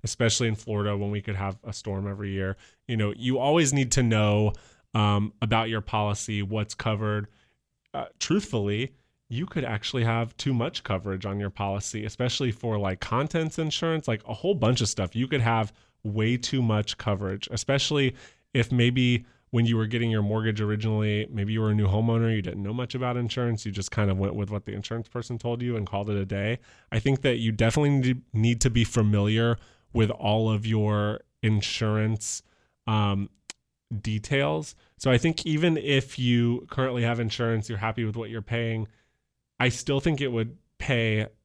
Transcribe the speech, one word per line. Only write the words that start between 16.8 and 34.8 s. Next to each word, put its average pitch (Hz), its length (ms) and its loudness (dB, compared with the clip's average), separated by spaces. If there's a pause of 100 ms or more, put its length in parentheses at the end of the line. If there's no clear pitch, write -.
coverage, 98 540 -4
especially 135 640 0 (380)
if 120 180 2
maybe 123 540 4 (260)
when 117 140 4
you 117 120 2
were 110 100 0
getting 117 240 0
your 107 100 2
mortgage 107 400 0
originally, 107 720 0
maybe 104 220 -4
you 110 80 0
were 107 100 2
a 104 40 4
new 104 120 4
homeowner, 113 480 2
you 104 60 -2
didn't 92 220 -6
know 101 100 -4
much 123 220 -6
about 123 220 -2
insurance, 120 480 -2
you 107 60 -6
just 95 200 -6
kind 101 200 2
of 95 60 0
went 98 180 0
with 101 160 -4
what 104 140 -6
the 101 80 -10
insurance 110 340 -8
person 120 300 -8
told 120 240 -4
you 120 140 -2
and 104 120 -4
called 101 220 -4
it 104 80 0
a 98 80 -2
day. 101 340 -4 (320)
I 110 80 2
think 135 220 2
that 123 160 4
you 113 140 0
definitely 113 380 4
need 139 140 4
to, 127 340 0
need 117 240 4
to 135 80 4
be 117 140 4
familiar 107 720 2 (340)
with 110 200 2
all 110 400 2
of 107 160 0
your 104 540 0 (200)
insurance, 107 1000 0 (420)
um, 101 440 2 (720)
details. 143 760 -2 (220)